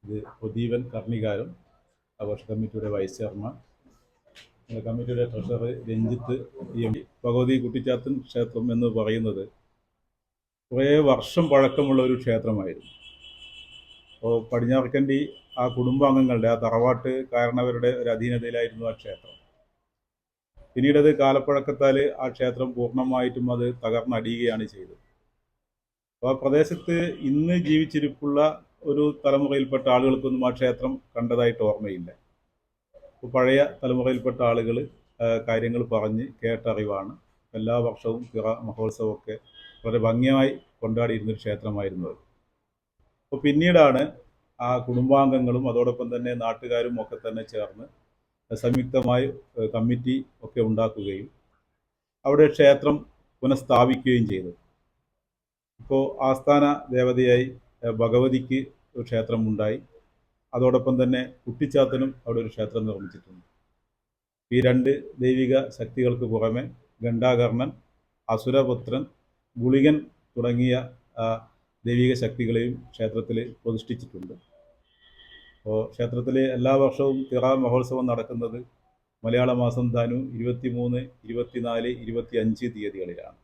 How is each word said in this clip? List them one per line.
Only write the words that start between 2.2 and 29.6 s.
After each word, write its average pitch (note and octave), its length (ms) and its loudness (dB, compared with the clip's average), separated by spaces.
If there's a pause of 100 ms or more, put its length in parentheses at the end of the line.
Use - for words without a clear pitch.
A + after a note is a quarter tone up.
കമ്മിറ്റിയുടെ G#2+ 400 -6
വൈസ് G2 280 -6
ചെയർമാൻ. G#2 360 -8 (1040)
നമ്മുടെ A2+ 280 -12
കമ്മിറ്റിയുടെ A#2+ 460 -4
ട്രഷറർ A2+ 320 -4 (240)
രഞ്ജിത്ത് A2+ 480 -2 (400)
ഇ A#2 100 -4
എം. A2 80 -2 (300)
ഭഗവതി B2 400 2
കുട്ടിച്ചാത്തൻ B2 560 -4
ക്ഷേത്രം A#2 520 -4
എന്ന് A#2 160 0
പറയുന്നത് A2 560 -2 (1300)
കുറേ C#3 280 4
വർഷം C#3+ 500 4
പഴക്കമുള്ള C3+ 520 4
ഒരു B2+ 140 2
ക്ഷേത്രമായിരുന്നു. A2+ 760 -4 (1200)
അപ്പോ - 160 -6 (220)
പടിഞ്ഞാറക്കണ്ടി C3 680 2 (400)
ആ B2 100 0
കുടുംബാംഗങ്ങളുടെ, B2+ 800 4
ആ A#2 80 4
തറവാട്ട് A#2 560 2 (200)
കാരണവരുടെ A#2+ 640 0
ഒരു A#2+ 140 -4
അധീനതയിലായിരുന്നു A#2 760 -4
ആ A2+ 60 -4
ക്ഷേത്രം. - 440 -16 (1400)
പിന്നീടത് C#3+ 340 6 (100)
കാലപ്പഴക്കത്താൽ C#3 800 2 (220)
ആ C3 80 -4
ക്ഷേത്രം B2+ 460 -4
പൂർണ്ണമായിട്ടും B2+ 800 -2
അത് A#2+ 140 -2 (180)
തകർന്നടിയുകയാണ് A#2 840 -2
ചെയ്തത്. F#2+ 300 -18 (1120)
അപ്പൊ - 200 -6
ആ C3 40 2
പ്രദേശത്ത് D3+ 640 0 (240)
ഇന്ന് D#3 340 0 (120)
ജീവിച്ചിരിപ്പുള്ള D3 720 0 (420)
ഒരു D3 440 0
തലമുറയിൽപ്പെട്ട C#3 600 2